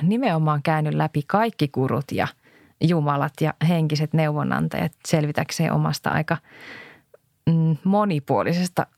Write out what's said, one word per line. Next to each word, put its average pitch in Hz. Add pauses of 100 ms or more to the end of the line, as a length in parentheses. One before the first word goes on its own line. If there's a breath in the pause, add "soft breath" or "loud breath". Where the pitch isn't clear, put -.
nimenomaan 160
käynyt 156
läpi 151
kaikki 208
kurut 131
ja - (520 soft breath)
jumalat 147
ja 156 (140)
henkiset 156
neuvonantajat 156 (140)
selvitäkseen 156
omasta 151
aika 160 (1120 loud breath)
mm, 160
monipuolisesta 175 (120)